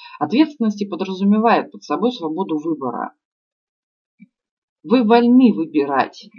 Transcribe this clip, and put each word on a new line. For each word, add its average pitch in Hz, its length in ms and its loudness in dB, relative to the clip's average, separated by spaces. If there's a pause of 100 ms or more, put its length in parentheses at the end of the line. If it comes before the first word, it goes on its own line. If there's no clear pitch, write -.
(180)
Ответственность 208 640 0
и 196 40 -2
подразумевает 190 840 0
под - 140 -20
собой 190 280 -2
свободу 165 460 -6
выбора. 147 560 -8 (1700)
Вы 226 220 0
вольны 240 500 4
выбирать, 143 760 -4 (100)